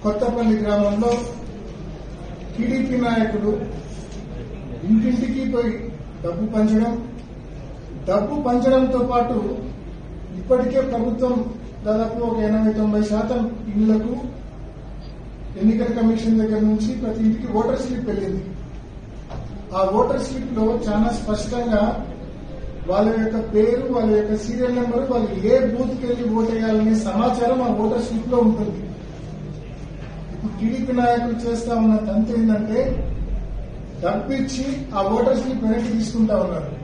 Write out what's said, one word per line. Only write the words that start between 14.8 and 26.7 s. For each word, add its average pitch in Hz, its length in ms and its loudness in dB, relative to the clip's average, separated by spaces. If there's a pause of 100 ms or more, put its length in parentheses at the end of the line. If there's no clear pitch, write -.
ఎన్నికల 220 380 4
కమిషన్ 226 440 4
దగ్గర 214 280 2
నుంచి 214 220 2 (100)
ప్రతి 220 260 -2
ఇంటికి 220 200 2 (120)
ఓటర్ 247 240 2
స్లిప్ 247 280 -4
వెళ్ళింది. 190 320 -2 (1300)
ఆ 190 40 4 (180)
ఓటర్ - 280 2
స్లిప్ - 320 -4
లో 220 60 4 (220)
చాలా 214 220 4 (100)
స్పష్టంగా 214 640 0 (1040)
వాళ్ళ 208 180 4 (140)
యొక్క 220 160 0 (160)
పేరు, 240 300 4 (120)
వాళ్ళ 220 140 2 (100)
యొక్క 208 140 0 (100)
సీరియల్ 247 360 0
నెంబర్, 240 320 0
వాళ్ళు 220 180 2 (220)
ఏ - 20 8 (180)
బూత్ 247 280 -2
కి 254 100 -6
వెళ్ళి 240 160 0 (120)
ఓటు 226 180 2
వేయాలనే 220 380 2 (140)